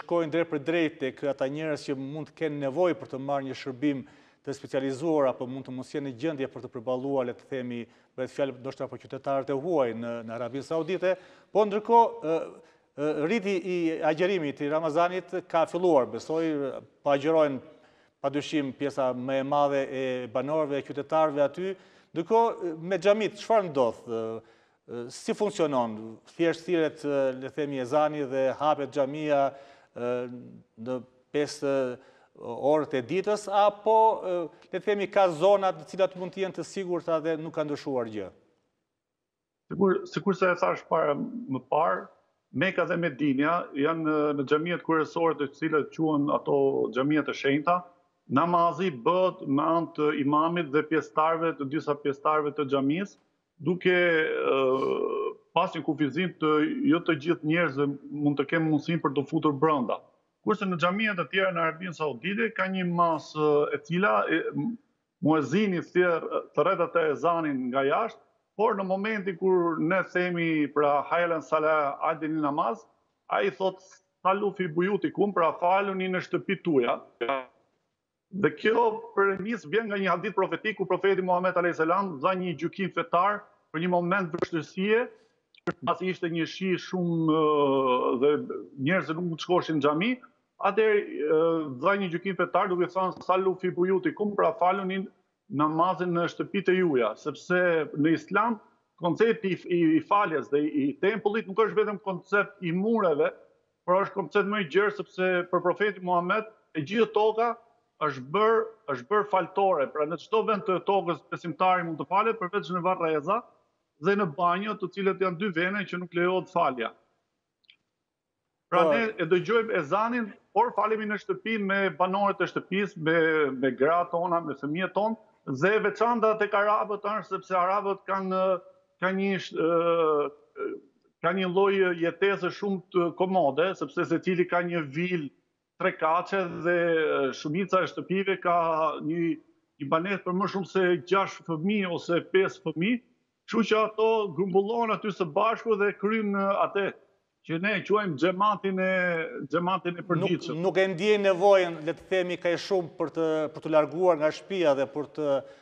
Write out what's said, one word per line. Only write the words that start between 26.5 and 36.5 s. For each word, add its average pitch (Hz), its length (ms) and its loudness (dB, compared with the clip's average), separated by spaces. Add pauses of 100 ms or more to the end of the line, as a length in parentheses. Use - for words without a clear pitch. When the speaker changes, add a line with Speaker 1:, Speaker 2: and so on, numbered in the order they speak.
Speaker 1:
thirret, 160 400 -2
ë, 143 160 0 (160)
le 131 140 -12
të - 80 -16
themi, 143 260 -4
ezani 151 460 0
dhe 135 160 0 (100)
hapet 143 380 0
xhamia, 143 480 0 (500)
ë, 120 180 -6 (720)
në 127 160 -6 (380)
pesë 143 420 -2 (600)
orët 139 600 0
e 123 80 -2
ditës, 190 480 -2
apo, 208 440 4 (200)
ë, 185 180 -4 (380)
le 185 60 -2
të - 100 -10
themi, 202 240 0
ka 196 240 6
zona 190 380 4
të 156 180 -16
cilat 185 240 0
mund 180 160 -10
të 190 140 -4
jenë 175 100 -10